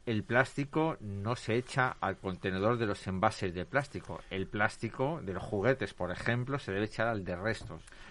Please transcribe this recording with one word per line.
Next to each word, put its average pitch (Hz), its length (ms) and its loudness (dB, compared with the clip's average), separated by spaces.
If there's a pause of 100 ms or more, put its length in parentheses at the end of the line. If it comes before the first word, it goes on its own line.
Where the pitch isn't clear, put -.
el 110 160 0
plástico 139 800 2
no 104 340 -4
se 113 220 0
echa 127 440 2
al 95 180 0
contenedor 98 600 2
de 113 80 2
los 101 220 -2
envases 95 460 2
de 87 120 -2
plástico. 120 540 -2 (100)
El 95 160 -2
plástico 117 760 0
de 92 120 -4
los 90 80 -4
juguetes, 107 520 2
por 87 180 -2
ejemplo, 123 480 0
se - 120 -6
debe 101 140 2
echar 113 220 0
al 107 160 -2
de 87 120 -2
restos. 92 460 -4 (280)